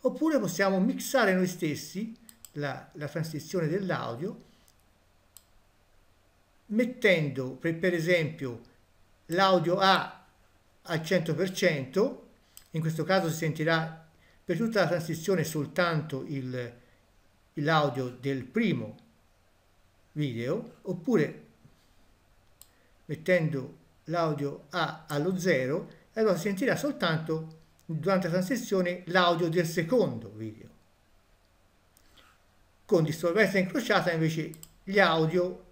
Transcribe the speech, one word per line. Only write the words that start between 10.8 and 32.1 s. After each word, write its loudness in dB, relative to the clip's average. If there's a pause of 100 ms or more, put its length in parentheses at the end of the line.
al -4
cento 0
per -2
cento, 0 (440)
in -4
questo -2
caso 2
si -4
sentirà -2 (380)
per -2
tutta 2
la 2
transizione -2
soltanto -2
il, -8 (760)
l'audio 0
del -6
primo -2 (1160)
video, -4
oppure -2 (1600)
mettendo 0 (300)
l'audio -2
A -4
allo 0
zero, 0 (220)
e -4
allora 4
si -6
sentirà 0
soltanto -4 (240)
durante 0
la -2
transizione 0
l'audio 4
del 2
secondo 0
video. -12 (2250)